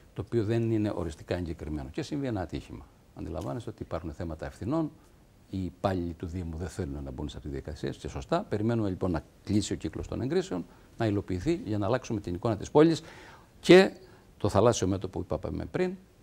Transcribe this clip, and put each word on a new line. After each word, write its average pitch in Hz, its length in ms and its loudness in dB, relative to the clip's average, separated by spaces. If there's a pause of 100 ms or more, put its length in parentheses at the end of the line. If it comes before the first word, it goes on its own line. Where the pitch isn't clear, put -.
(140)
το - 120 -6
οποίο 117 180 0
δεν 117 260 0
είναι 104 260 2
οριστικά 85 400 -4
εγκεκριμένο 78 560 -6
και 165 100 -6
συμβεί 139 240 -6
ένα 110 140 -2
ατύχημα. - 460 -10 (280)
Αντιλαμβάνεστε 87 560 -8
ότι - 120 -14
υπάρχουν 82 300 -6
θέματα 82 340 -8
ευθυνών, 147 440 -4 (600)
οι 95 140 -4
υπάλληλοι 87 480 -2
του 85 140 -8
Δήμου 82 300 -6
δεν 80 120 -6
θέλουν 73 360 -6
να 67 60 -8
μπουν 69 180 -6
σε - 80 -12
αυτή - 120 -10
τη 69 60 -6
διαδικασία, 73 360 -6
και - 180 -10
σωστά. 151 400 -2
Περιμένουμε, 110 400 0
λοιπόν, 92 220 -2
να - 120 0 (220)
κλείσει 101 280 0
ο - 40 0
κύκλος - 320 -6
των 87 120 -6
εγκρίσεων, 175 440 -2 (320)
να 117 100 2
υλοποιηθεί, 101 580 0
για 104 140 -2
να 101 80 0
αλλάξουμε 120 340 -2
την 87 140 -6
εικόνα 107 220 0
της - 140 -10
πόλης, 160 320 8 (580)
και 190 300 12 (480)
το 104 100 0
θαλάσσιο 104 380 6
μέτωπο 95 340 -2
που - 140 -4
είπαμε 82 360 -4
πριν 185 240 0 (280)